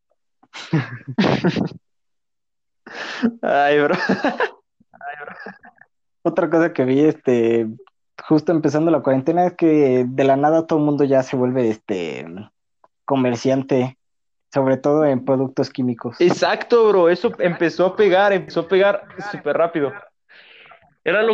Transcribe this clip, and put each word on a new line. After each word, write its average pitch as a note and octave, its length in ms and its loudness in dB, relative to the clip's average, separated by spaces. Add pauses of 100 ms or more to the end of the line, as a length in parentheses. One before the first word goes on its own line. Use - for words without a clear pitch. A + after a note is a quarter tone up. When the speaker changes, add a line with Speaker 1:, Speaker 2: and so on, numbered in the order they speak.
(520)
Speaker 1:
<laughs> - 1300 -4 (1600)
Ay, C#3+ 380 2
bro. D3 160 2
<laughs> - 680 -4 (1600)
Speaker 2:
Otra E3 260 0
cosa E3 220 2
que C3+ 140 -2
vi, C3 160 2
este, A#2 680 2 (600)
justo D#3 240 2
empezando D#3 400 0
la C#3+ 100 2
cuarentena, D#3+ 460 0
es F3 80 -6
que C#3+ 520 2
de C3+ 160 -2
la C3+ 120 4
nada D#3 320 2
todo E3 100 0
el D3 80 2
mundo D3 180 2
ya C3+ 200 2
se - 120 -8
vuelve, B2+ 340 0
este, E2+ 560 -6 (800)
comerciante, C3 920 -2 (560)
sobre C3+ 240 0
todo D3 280 2
en C3 200 0
productos C3+ 460 -2
químicos. B2 480 -6
Speaker 1:
Exacto, F#3 680 2
bro, F3+ 200 4
eso F3+ 300 0
empezó E3+ 480 0
a F#3 80 -6
pegar, G3+ 380 2
empezó F3 280 -4
a E3 60 -6
pegar G3 400 2 (240)
súper D3 260 -4
rápido. D#3+ 340 0 (1120)
Era G3 200 0
lo A3 100 2